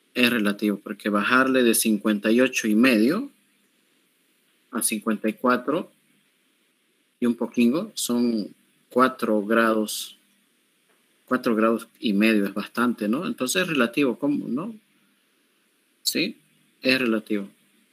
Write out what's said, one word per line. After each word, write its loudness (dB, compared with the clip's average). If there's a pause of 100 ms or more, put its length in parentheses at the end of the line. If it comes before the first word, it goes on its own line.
(140)
Es 2
relativo, 0
porque -10
bajarle 2
de 4
cincuenta 0
y 4
ocho 0
y 2
medio 2 (1400)
a -6
cincuenta -4
y -2
cuatro -2 (1300)
y 0
un 0
poquingo 0
son -2 (360)
cuatro 2
grados, 0 (1080)
cuatro 0
grados 2 (120)
y -2
medio 4
es -6
bastante, -2
¿no? -2
Entonces -4
es -2
relativo, 0
¿cómo, -4
no? -8 (1300)
¿Sí? -4 (440)
Es 2
relativo. -2 (460)